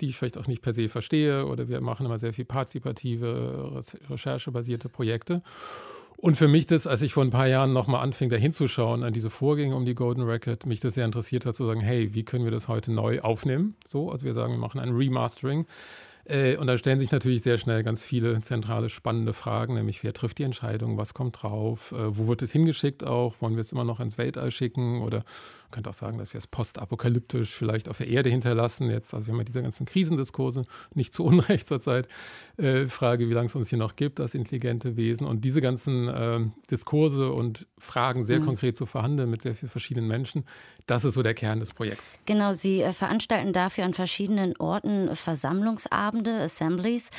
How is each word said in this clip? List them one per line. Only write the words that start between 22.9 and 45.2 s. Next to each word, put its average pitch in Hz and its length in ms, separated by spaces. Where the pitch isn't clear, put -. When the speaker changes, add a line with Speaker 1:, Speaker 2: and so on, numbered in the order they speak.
Speaker 1:
auch, 123 380
wollen 113 140
wir 113 80
es 107 100
immer 123 120
noch 117 160
ins 113 180
Weltall 123 320
schicken 120 500
oder 113 200
man - 560
könnte 104 140
auch 95 40
sagen, 110 240
dass 104 160
wir 110 40
es - 80
postapokalyptisch 120 1040
vielleicht 110 380
auf 139 100
der - 100
Erde 127 200
hinterlassen. 120 600
Jetzt, 107 240
also 110 120
wir 113 60
haben 117 60
ja 110 60
diese 120 180
ganzen 117 240
Krisendiskurse, 135 800
nicht 131 200
zu 170 100
Unrecht 170 420
zurzeit, 127 400
äh, 135 280
Frage, 120 420
wie 113 60
lange 120 120
es - 80
uns 117 160
hier 123 80
noch 110 180
gibt 143 240
als 131 140
intelligente 120 600
Wesen 117 300
und 117 180
diese 131 160
ganzen, 127 540
ähm, 117 380
Diskurse 139 600
und 120 340
Fragen 123 460
sehr 123 160
Speaker 2:
Mhm. 151 60
Speaker 1:
konkret - 300
zu - 80
verhandeln 127 460
mit 113 120
sehr 120 120
vielen 123 160
verschiedenen 117 380
Menschen, 127 360
das 120 180
ist 131 100
so 127 80
der 113 120
Kern 110 260
des 107 120
Projekts. - 420
Speaker 2:
Genau, 208 260
Sie, 190 300
äh, 180 100
veranstalten 202 600
dafür 180 320
an 180 100
verschiedenen 190 640
Orten 185 560
Versammlungsabende, 202 1080